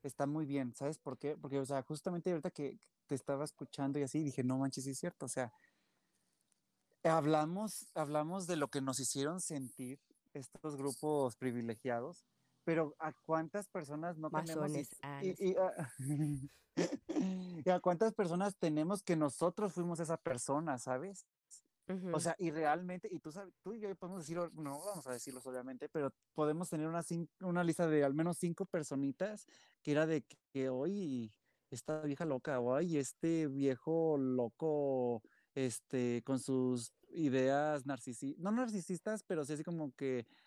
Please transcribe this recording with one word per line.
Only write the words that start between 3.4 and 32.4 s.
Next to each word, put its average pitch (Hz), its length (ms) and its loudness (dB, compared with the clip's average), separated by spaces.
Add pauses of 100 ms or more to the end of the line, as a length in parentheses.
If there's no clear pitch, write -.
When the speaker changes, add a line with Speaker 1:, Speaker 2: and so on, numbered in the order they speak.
Speaker 1:
escuchando 139 540 -4
y 143 40 2
así, 147 200 0
dije, 135 200 0
"No 131 140 2
manches, 135 260 -2
sí 135 80 -4
es 127 80 -6
cierto", 175 260 -6
o 123 40 -8
sea, 123 220 -2 (1500)
hablamos, 160 920 2
hablamos 156 520 -2
de 175 80 2
lo 143 140 2
que 139 120 -2
nos 135 180 0
hicieron 143 420 -2
sentir 131 580 -8 (340)
estos 147 440 -8
grupos 139 600 2
privilegiados, 120 880 -2 (380)
pero 160 360 2
¿a 160 140 -2
cuántas 160 540 -2
personas 160 500 -6
no 156 140 -4
tenemos 156 440 0
y 143 40 0
Speaker 2:
Masones, - 20 -2
Speaker 1:
s-, - 220 -10
Speaker 2:
ah, 139 180 -6
Speaker 1:
y, 190 40 -2
Speaker 2:
no 185 80 0
es - 180 -4
Speaker 1:
y, 185 60 0
ah, 175 400 0
<laughs> 143 540 0 (1120)
y 180 40 4
a 180 100 4
cuántas 185 340 2
personas 190 440 0
tenemos 165 460 2
que 180 120 4
nosotros 170 580 2
fuimos 170 260 -2
esa 160 180 0
persona, 139 640 0
¿sabes? 135 460 -6 (600)
Speaker 2:
Ujú. 185 280 -2
Speaker 1:
O 156 40 2
sea, 165 180 0
y 165 140 0
realmente, 170 600 0
y 165 80 -6
tú 156 120 -10
sabes, 185 220 -12 (100)
tú 202 100 -8
y 233 60 -10
yo 196 160 -4
podemos 185 260 -8
decirlo, 165 320 -4
no 151 300 -6
vamos 185 240 -6
a 127 60 -4
decirlos 127 340 -8
obviamente, 127 420 -8
pero 143 240 0 (220)
podemos 156 340 2
tener 156 180 0
una 165 140 0
cin-, 170 280 -4 (120)
una 175 220 2
lista 170 240 4
de 151 160 6
al 139 100 4
menos 160 240 2
cinco 180 300 0
personitas 156 800 -2 (360)
que 151 120 -2
era 156 120 6
de 156 180 2
que, - 140 -20 (140)
que, 131 180 0
"Oye, 135 640 -2 (400)
esta 156 320 -4
vieja 147 220 -2
loca", 135 340 0